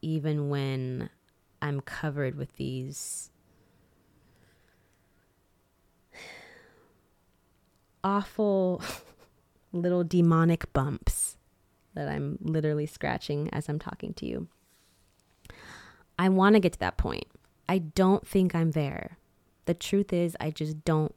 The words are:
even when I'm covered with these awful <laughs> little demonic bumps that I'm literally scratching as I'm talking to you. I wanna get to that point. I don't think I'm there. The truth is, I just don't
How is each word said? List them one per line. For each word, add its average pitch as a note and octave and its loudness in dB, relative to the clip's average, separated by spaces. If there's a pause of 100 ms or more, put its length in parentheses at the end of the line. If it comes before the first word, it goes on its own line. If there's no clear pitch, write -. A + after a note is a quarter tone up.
even D3+ -2
when C3 -4 (520)
I'm C#3+ -2
covered C#3+ -6
with C3+ -10
these C3+ -10 (4000)
awful G3 2 (440)
<laughs> - -20
little F3+ 2
demonic E3+ 4
bumps - -2 (580)
that C#3+ -6
I'm C#3+ -4
literally D3+ 0
scratching - -4
as - -2
I'm D3+ -4
talking - -10
to - -10
you. - -6 (1700)
I F#3 4
wanna F#3+ 8
get F3 4
to - -14
that F2+ -2
point. - -2 (440)
I F#3+ 2
don't F#3 2
think F#3 2
I'm E3 2
there. D3 -4 (500)
The E3+ 2
truth G3 -2
is, F3 0
I D#3 -4
just D#3 -6
don't D#3 0